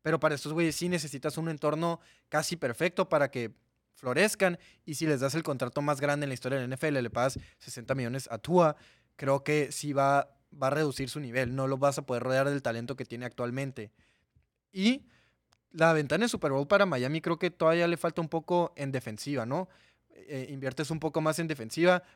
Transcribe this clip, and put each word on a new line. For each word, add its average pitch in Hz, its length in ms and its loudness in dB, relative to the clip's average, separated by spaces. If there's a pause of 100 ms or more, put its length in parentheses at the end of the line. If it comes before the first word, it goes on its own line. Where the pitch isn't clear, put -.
Pero 156 160 0
para 151 160 2
estos 147 180 -8
güeyes 160 220 2
sí 170 120 -4
necesitas 151 520 -4
un 165 100 -4
entorno 160 500 -2 (300)
casi 160 280 -2
perfecto 156 520 -2
para 143 220 2
que 117 240 -6 (400)
florezcan. 175 640 2 (260)
Y 156 80 -8
si 156 140 -2
les 147 120 2
das 131 140 0
el 165 80 0
contrato 135 400 -2
más 147 180 0
grande 143 260 0
en 139 40 -6
la 131 60 -4
historia 131 220 -4
de 131 40 -2
la 123 40 -4
N 127 100 -6
F 156 120 -2
L, 143 140 2
le 117 80 -4
pagas 123 300 0 (180)
sesenta 123 380 -6
millones 127 360 -4
a 117 60 -6
Tua, 160 380 4 (400)
creo 139 280 0
que 147 280 2
sí 147 220 -6
va, 139 420 2 (160)
va 139 160 -2
a 135 40 2
reducir 139 360 0
su 151 120 -10
nivel. 123 360 -2
No 135 120 0
lo 135 100 0
vas 139 220 2
a 139 60 -10
poder 120 180 -2
rodear 131 260 2
del 143 140 -2
talento 120 320 -4
que 135 100 -8
tiene 120 200 -10
actualmente. 123 680 -8 (800)
Y 214 340 0 (640)
la 165 220 6
ventana 156 320 2
de 240 40 -2
Super 160 220 -2
Bowl 139 160 0
para 202 200 6
Miami 143 340 -2
creo 165 160 0
que 175 140 0
todavía 170 360 4
le 170 100 0
falta 170 240 -2
un 165 60 -4
poco 165 480 0
en 139 160 -4
defensiva, 123 540 -6
¿no? 165 240 -4 (400)
Eh, - 400 -12
inviertes 135 400 -6
un 160 100 -4
poco 156 220 -2
más 156 160 0
en 165 100 -4
defensiva, 160 540 2 (140)